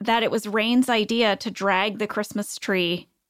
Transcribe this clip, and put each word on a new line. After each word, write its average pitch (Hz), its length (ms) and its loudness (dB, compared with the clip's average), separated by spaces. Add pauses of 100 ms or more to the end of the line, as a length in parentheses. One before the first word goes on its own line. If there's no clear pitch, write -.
that 226 220 2
it 214 80 2
was 214 160 -2
Rain's 226 420 2
idea 220 480 2
to 214 140 -6
drag 196 480 0
the 208 80 -2
Christmas - 520 -6
tree 175 500 -2 (220)